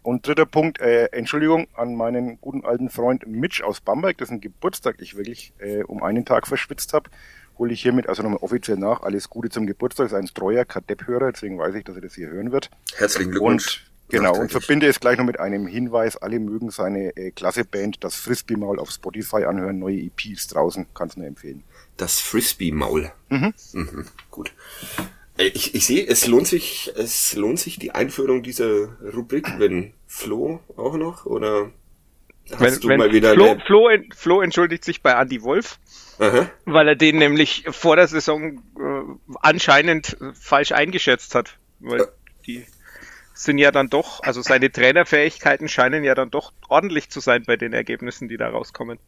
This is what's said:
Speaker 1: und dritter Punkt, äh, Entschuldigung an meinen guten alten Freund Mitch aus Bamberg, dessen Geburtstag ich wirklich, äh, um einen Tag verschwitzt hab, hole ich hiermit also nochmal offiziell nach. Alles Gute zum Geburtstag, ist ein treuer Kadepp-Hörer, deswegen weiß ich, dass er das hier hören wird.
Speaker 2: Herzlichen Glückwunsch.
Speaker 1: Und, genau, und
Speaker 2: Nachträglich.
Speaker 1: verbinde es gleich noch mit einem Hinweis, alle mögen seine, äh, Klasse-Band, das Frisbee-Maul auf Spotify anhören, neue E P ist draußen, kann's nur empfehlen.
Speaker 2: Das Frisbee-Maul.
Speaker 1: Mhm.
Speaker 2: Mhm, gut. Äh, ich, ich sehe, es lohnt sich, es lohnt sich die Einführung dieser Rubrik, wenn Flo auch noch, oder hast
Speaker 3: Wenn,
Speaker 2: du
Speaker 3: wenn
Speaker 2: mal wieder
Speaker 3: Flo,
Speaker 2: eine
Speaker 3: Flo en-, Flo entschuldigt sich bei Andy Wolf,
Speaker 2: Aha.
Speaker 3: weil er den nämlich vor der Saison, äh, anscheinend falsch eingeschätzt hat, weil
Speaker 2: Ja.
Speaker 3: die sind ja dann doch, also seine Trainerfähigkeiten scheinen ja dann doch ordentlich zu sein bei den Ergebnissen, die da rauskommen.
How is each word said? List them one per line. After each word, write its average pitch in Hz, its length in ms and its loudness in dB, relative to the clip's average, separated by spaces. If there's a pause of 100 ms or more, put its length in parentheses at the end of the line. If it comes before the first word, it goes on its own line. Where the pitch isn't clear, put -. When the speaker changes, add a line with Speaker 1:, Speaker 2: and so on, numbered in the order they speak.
Speaker 1:
und 120 260 -4
dritter 151 180 4
Punkt, 156 340 0
äh, 117 280 4
Entschuldigung 151 640 0
an 120 220 -6
meinen 117 440 -4
guten 135 240 -10
alten 120 260 -2
Freund 123 380 -2
Mitch 113 380 -6
aus 101 160 -6
Bamberg, 160 360 -2
dessen 117 220 -8
Geburtstag - 640 -6
ich 95 160 -16
wirklich, 110 400 -12
äh, 104 260 -6
um - 200 -10
einen 113 200 -2
Tag 117 240 0
verschwitzt - 460 -8
hab, 151 160 -2 (480)
hole 120 160 -4
ich 113 80 -10
hiermit 127 260 2
also 98 160 -4
nochmal 101 160 -2
offiziell 107 380 -4
nach. 104 240 -2
Alles 101 280 -6
Gute 117 200 -8
zum 110 180 -4
Geburtstag, 123 400 -4
ist 101 60 -8
ein 98 140 -4
treuer 110 360 -2
Kadepp-Hörer, 123 680 -6
deswegen 95 240 -10
weiß 87 180 -4
ich, 104 80 -10
dass 92 140 -16
er 92 40 -16
das 87 140 -18
hier 82 140 -14
hören 104 240 -8
wird. 135 160 -2 (260)
Speaker 2:
Herzlichen 95 360 -2
Glückwunsch. 104 500 0 (260)
Speaker 1:
Und, - 40 -8
genau, 101 220 2
und 92 80 0
Speaker 2:
Nachträglich. 117 100 -4 (140)
Speaker 1:
verbinde 151 220 4
es 135 120 4
gleich 123 180 4
noch 127 80 0
mit 120 140 -2
einem 101 260 -4
Hinweis, 113 520 -2
alle 110 220 -6
mögen 110 300 -6
seine, 98 480 -6
äh, 92 140 -10
Klasse-Band, 101 720 -4
das 87 120 -8
Frisbee-Maul 104 640 -6
auf - 120 -12
Spotify 104 540 -6
anhören, 95 340 -4
neue 95 160 -4
E 90 200 -8
P - 180 -12
ist - 200 -12
draußen, 85 400 -2
kann's - 240 -10
nur 90 80 -12
empfehlen. 69 380 -16 (340)
Speaker 2:
Das 90 220 -4
Frisbee-Maul. 78 920 -2 (180)
Speaker 1:
Mhm. 139 240 0 (200)
Speaker 2:
Mhm, - 320 -10 (240)
gut. - 240 -16 (840)
Äh, 92 100 0
ich, - 260 -4
ich - 140 0
sehe, 165 180 0
es 117 220 2
lohnt 120 200 6
sich, - 480 -4
es - 400 -4
lohnt 110 220 0
sich - 220 -8
die - 160 -10
Einführung 131 480 0
dieser 110 460 -2 (240)
Rubrik, 120 340 -6 (100)
wenn 95 360 0 (120)
Flo 139 540 -6 (180)
auch 135 200 -4
noch, 165 280 -8
oder 107 460 -2 (800)
hast - 100 -12
Speaker 3:
Wenn, 127 200 4
Speaker 2:
du 117 80 -2
Speaker 3:
wenn 135 100 6
Speaker 2:
mal 107 120 4
wieder 110 220 8
Speaker 3:
Flo, 208 180 10
Speaker 2:
eine 208 100 0
Speaker 3:
Flo 214 280 8
en-, 214 260 4
Flo 185 260 4
entschuldigt 170 440 0
sich - 160 -6
bei 131 180 6
Andy 127 220 0
Wolf, 143 380 -2 (400)
Speaker 2:
Aha. 117 280 4 (180)
Speaker 3:
weil 151 240 6
er 151 60 6
den 156 220 4
nämlich 151 540 4
vor 160 240 4
der 170 120 8
Saison, 151 540 -2 (180)
äh, 139 600 -8
anscheinend 156 760 4 (240)
falsch 147 340 2
eingeschätzt 151 600 0
hat, - 240 -2 (220)
weil 120 220 -4
Speaker 2:
Ja. - 40 4 (400)
Speaker 3:
die 123 200 -14 (720)
sind 143 200 -2
ja 143 160 6
dann 139 160 2
doch, - 340 -4
also 123 180 -4
seine 131 300 2
Trainerfähigkeiten 147 960 2
scheinen 143 380 2
ja 131 100 4
dann 127 160 -2
doch - 220 -6 (160)
ordentlich 160 400 0
zu - 100 -12
sein 120 260 2
bei 117 120 2
den 113 160 -6
Ergebnissen, 117 560 -6
die 117 80 -12
da 113 100 -4
rauskommen. 117 500 -10 (100)